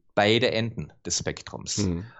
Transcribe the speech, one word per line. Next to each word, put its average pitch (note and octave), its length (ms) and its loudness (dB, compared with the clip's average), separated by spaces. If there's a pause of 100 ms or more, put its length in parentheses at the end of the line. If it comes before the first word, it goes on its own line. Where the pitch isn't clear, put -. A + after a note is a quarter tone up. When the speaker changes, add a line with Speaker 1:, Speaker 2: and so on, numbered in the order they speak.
(160)
Speaker 1:
beide A2 360 4
Enden A2+ 400 -4 (140)
des - 140 -2
Spektrums. - 580 -6
Speaker 2:
Mhm. F#2 280 0 (140)